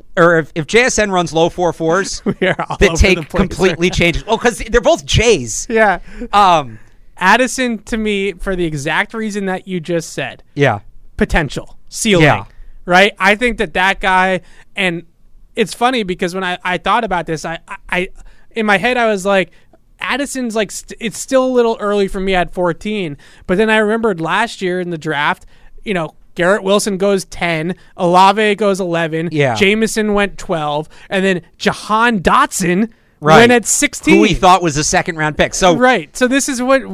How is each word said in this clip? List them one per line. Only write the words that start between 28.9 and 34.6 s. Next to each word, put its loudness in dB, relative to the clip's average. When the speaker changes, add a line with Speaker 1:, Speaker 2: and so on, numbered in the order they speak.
Speaker 1:
Yeah. 0
Speaker 2:
Jameson 0
went -2
twelve, -4
and -2
then 0
Jahan 0
Dotson 0
Speaker 1:
Right. 6
Speaker 2:
went 8
at 4
sixteen. 0
Speaker 1:
Who 6
we 4
thought 4